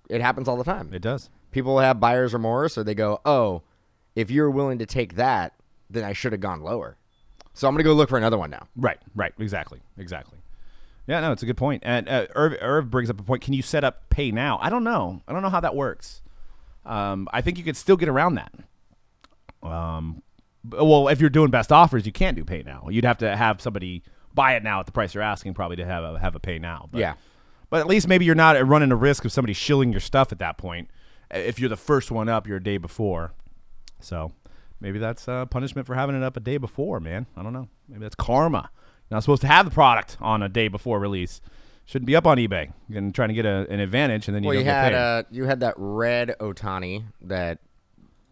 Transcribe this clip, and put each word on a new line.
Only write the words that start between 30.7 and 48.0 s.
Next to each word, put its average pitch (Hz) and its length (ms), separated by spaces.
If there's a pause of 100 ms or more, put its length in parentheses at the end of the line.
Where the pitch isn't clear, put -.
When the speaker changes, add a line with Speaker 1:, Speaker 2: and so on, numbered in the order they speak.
Speaker 2:
Uh, - 60
if 107 200
you're 127 100
the 131 80
first - 340
one 113 180
up, 110 180
you're 101 100
a 92 60
day 101 140
before. 87 560 (640)
So 80 340 (480)
maybe 101 180
that's, 113 280
uh, 127 180
punishment 127 420
for 127 80
having 139 200
it 131 80
up 131 140
a 113 40
day 127 160
before, 135 420
man. 85 260 (100)
I 92 80
don't 110 100
know. 127 160 (180)
Maybe 110 140
that's 110 140
karma. 135 540 (400)
You're 107 80
not 107 60
supposed 143 180
to 139 60
have 170 180
the 156 60
product 123 480
on 110 240
a 98 60
day 110 180
before 104 320
release. 98 400 (460)
Shouldn't 131 220
be 139 80
up 165 100
on 147 120
eBay 95 340 (220)
and 98 200
trying 110 160
to 107 60
get 113 100
a, 98 240
an 101 100
advantage, 107 480
and 101 80
then 101 80
you 101 60
Speaker 1:
Well, 135 60
Speaker 2:
don't 131 100
Speaker 1:
you 143 60
Speaker 2:
get - 20 (100)
Speaker 1:
had, 131 80
Speaker 2:
paid. 127 60
Speaker 1:
uh, 117 320
you 127 160
had 135 140
that 120 180
red 117 640
Ohtani 98 640 (180)
that 90 380 (720)